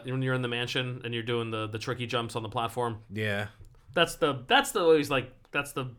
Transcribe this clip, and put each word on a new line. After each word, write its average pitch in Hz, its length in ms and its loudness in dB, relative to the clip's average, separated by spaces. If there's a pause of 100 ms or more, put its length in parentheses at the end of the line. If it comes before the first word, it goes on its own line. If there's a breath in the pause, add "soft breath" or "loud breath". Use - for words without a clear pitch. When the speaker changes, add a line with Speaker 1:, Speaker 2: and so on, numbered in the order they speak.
Speaker 1:
when 131 160 -2
you're 131 120 2
in 127 80 0
the 123 60 -2
mansion 123 560 -4
and 117 100 -6
you're 117 100 -2
doing 117 280 -2
the, 110 160 -4
the 110 120 -6
tricky 123 280 -6
jumps 117 280 -2
on 113 80 -4
the 110 60 -8
platform. 113 500 -2 (120)
Speaker 2:
Yeah. 104 360 -2 (460)
Speaker 1:
That's 170 220 2
the, 135 320 0
that's 269 240 4
the 202 100 2
always, 160 280 8
like, 131 220 0 (200)
that's 143 220 -2
the, 127 140 -4 (120)